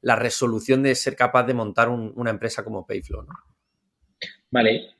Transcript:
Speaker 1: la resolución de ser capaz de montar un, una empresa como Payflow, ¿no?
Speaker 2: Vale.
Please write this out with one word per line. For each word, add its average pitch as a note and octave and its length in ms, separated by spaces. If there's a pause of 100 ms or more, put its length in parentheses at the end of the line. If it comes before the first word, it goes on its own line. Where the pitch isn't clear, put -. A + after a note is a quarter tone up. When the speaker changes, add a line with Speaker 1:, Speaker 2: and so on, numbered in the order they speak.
Speaker 1:
la A#2 160
resolución A#2+ 680
de C3+ 120
ser B2+ 200
capaz B2 280
de B2+ 100
montar A#2 340
un, A#2 300
una A#2 120
empresa A2 340
como G#2+ 220
Payflow, - 380
¿no? - 100 (1160)
Speaker 2:
Vale. A#2 300 (180)